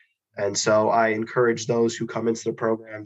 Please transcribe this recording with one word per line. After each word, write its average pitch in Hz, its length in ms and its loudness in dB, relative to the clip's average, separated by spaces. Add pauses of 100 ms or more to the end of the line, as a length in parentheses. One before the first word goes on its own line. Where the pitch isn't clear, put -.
(380)
And 101 200 -2
so 107 320 4
I 110 200 4
encourage 113 580 0
those 117 280 2
who 113 120 -6
come 113 200 -4
into 113 180 -2
the 117 80 -2
program 110 520 -4